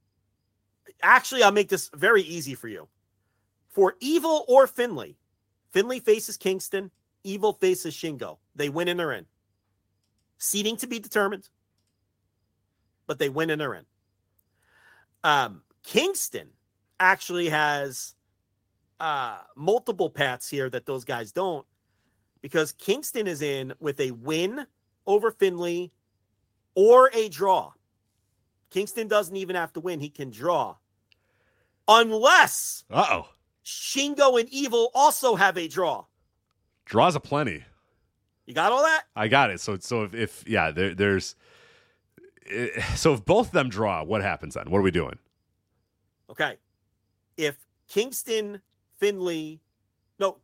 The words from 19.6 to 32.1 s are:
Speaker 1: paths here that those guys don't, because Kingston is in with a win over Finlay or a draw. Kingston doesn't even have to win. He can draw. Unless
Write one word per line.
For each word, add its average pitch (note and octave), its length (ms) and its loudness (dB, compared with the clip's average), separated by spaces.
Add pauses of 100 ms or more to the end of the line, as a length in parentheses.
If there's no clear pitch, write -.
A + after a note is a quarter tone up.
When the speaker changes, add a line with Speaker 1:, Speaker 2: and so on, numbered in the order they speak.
Speaker 1:
paths C3 400 -2
here C#3 180 -4
that B2 160 -8
those C3 200 -8
guys A#2 280 -8
don't, F3 340 -4 (760)
because D#3 300 -2
Kingston A#3 540 -4
is D#3+ 140 -6
in C#3 400 -6
with C#3+ 180 -6
a C3+ 120 -2
win D#3+ 560 -4 (400)
over G#3 240 2
Finlay F3 600 -2 (840)
or B3 400 10
a A3 160 0
draw. D#3+ 420 0 (960)
Kingston G#3 400 -6
doesn't G3+ 280 0
even F#3 200 -6
have E3 160 -6
to D#3+ 80 -10
win. E3+ 200 -8
He D3 100 -10
can C#3 200 -12
draw. C3 460 -4 (1120)
Unless A#3 1000 4